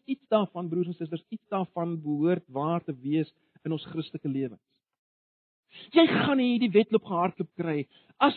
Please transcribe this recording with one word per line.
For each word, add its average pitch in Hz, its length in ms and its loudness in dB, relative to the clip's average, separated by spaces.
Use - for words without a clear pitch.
iets - 240 -8
daarvan, 180 400 0
broers 170 220 -2
en 170 40 -6
susters, 160 340 -10
iets - 200 -14
daarvan 170 540 -4
behoort 156 440 0
waar 151 380 -2
te 147 180 -8
wees 151 280 -2
in 156 80 -4
ons 156 140 -6
Christelike 160 420 -8
lewens. 131 320 -4
Jy 330 120 8
gaan 277 340 2
nie 247 140 2
hierdie 233 200 2
wedloop 214 320 4
gehardloop 175 520 -2
kry 156 260 -4
as 277 180 4